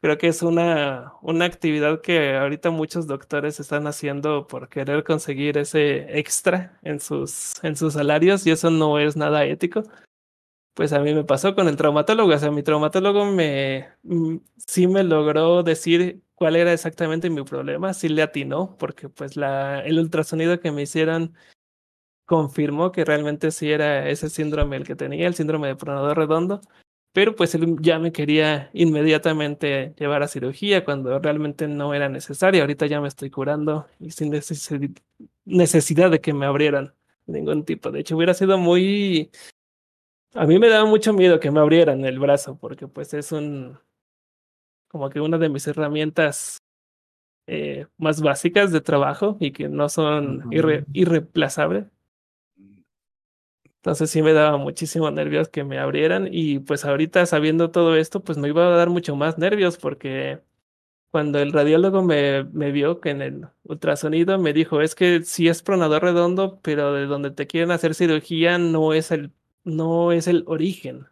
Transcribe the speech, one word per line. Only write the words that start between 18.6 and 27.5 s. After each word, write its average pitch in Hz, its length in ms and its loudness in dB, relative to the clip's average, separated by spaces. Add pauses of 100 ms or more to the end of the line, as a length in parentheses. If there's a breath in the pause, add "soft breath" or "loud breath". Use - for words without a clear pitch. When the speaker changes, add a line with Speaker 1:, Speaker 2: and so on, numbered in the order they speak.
Speaker 1:
porque - 300 -10
pues 139 280 -14
la, 139 480 -4
el 160 140 0
ultrasonido 165 640 -2
que 160 100 -4
me 147 120 -6
hicieron 160 520 -2 (920 soft breath)
confirmó 151 680 0
que 170 140 -2
realmente 151 460 0
sí 151 200 -4
era 147 380 0
ese 143 200 -4
síndrome 147 480 -2
el 139 100 -10
que 143 80 -8
tenía, 143 320 -4
el 170 80 -2
síndrome 151 320 -4
de 135 80 -6
pronador 143 420 -4
redondo, 165 440 0 (520 soft breath)
pero 214 220 2
pues 170 200 0